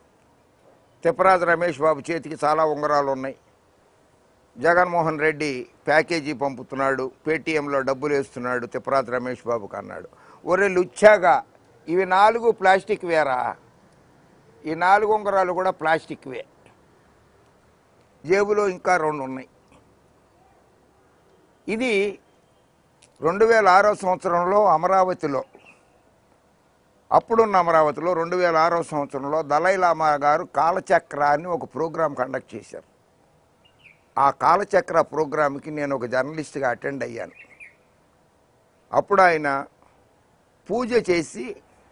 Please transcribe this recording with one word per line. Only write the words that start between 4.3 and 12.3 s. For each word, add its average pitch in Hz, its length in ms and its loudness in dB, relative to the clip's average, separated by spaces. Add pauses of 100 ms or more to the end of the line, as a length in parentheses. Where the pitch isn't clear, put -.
జగన్మోహన్ 165 600 2
రెడ్డి 147 480 -4 (180)
ప్యాకేజీ 151 460 0
పంపుతున్నాడు, 131 800 -4 (140)
పేటీఎంలో 147 540 -2
డబ్బులు 135 340 -4
వేస్తున్నాడు 123 520 -4
తిప్పరాజు 131 440 -2
రమేష్ 123 360 -6
బాబుకి 107 300 -6
అన్నాడు. 98 320 -14 (360)
ఒరే 185 240 2
లుచ్చాగా, 180 760 4 (460)
ఇవి 180 180 0
నాలుగు 220 440 2